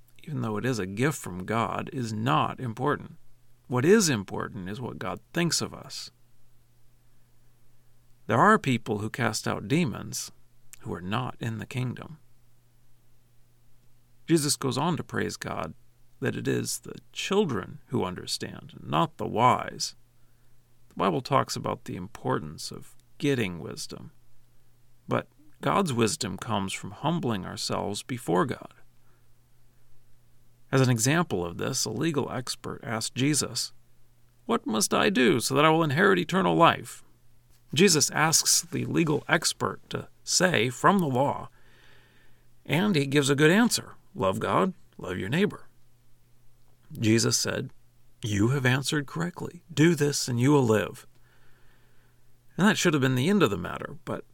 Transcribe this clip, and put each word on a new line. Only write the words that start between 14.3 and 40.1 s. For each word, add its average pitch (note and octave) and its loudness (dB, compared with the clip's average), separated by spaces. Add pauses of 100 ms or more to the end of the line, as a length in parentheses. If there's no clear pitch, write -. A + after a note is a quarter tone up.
goes B2 -2
on D#3 0
to - -6
praise G2+ -4
God - -8 (460)
that A2+ -2
it A#2 -6
is B2 -2
the - -16 (140)
children F#3+ -2
who G#2 -2
understand, - -8
and - -12
not D#3+ 0
the F#2+ -6
wise. G#2 2 (920)
The - -20
Bible E3 0
talks B2+ 0
about G#2+ -6
the A#2 -10
importance F#2 -6
of - -16 (220)
getting A#2 -2
wisdom, - -12 (960)
but A#2+ -2 (360)
God's D#3 2
wisdom G2+ 0
comes G2+ -2
from G2+ -10
humbling C3 -2
ourselves G2 -6
before D#3 0
God. - -10 (2000)
As C3+ 6
an C3 4
example B2 2
of F2 -8
this, A#2 -2
a - -4
legal C#3+ -2
expert - -8
asked A2 -6
Jesus, B2+ 0 (720)
"What A#3 0
must G#3+ 0
I G3+ 4
do G3 4
so C3+ -2
that C#3+ 4
I D#3+ 6
will D#3+ 4
inherit F3 4
eternal F3 0
life?" D#3+ 2 (720)
Jesus D#3+ 6
asks - 2
the B2+ -4
legal D3 0
expert - 0
to - -8 (160)